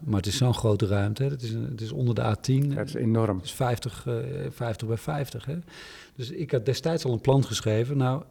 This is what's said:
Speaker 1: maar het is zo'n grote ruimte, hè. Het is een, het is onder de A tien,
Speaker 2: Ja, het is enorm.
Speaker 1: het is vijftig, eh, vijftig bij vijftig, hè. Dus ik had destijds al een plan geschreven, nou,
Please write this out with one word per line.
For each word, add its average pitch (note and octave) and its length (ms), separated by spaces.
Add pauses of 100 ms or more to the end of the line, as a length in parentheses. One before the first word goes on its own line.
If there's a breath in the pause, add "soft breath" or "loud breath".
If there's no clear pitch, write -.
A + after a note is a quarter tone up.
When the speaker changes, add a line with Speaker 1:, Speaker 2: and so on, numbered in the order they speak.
Speaker 1:
maar G#2+ 120
het F#2+ 100
is G2+ 100
zo'n B2+ 180
grote G#2 320
ruimte, G2+ 360
hè. C#3 60
Het C#3 140
is A2+ 100
een, A#2 180
het A2+ 100
is A2+ 120
onder B2+ 220
de A#2+ 80
A A2 120
tien, C3+ 360
Speaker 2:
Ja, C#3 60
het G#2+ 120
is - 60
enorm. A2 420
Speaker 1:
het F#2 80
is - 80
vijftig, - 540
eh, A#2+ 80 (360)
vijftig A2+ 380
bij A2+ 80
vijftig, C#3+ 480
hè. D3 120 (580 loud breath)
Dus B2+ 160
ik D3+ 200
had A#2 160
destijds D#3+ 380
al C3 80
een A2+ 80
plan C3+ 240
geschreven, A2+ 520
nou, C3 340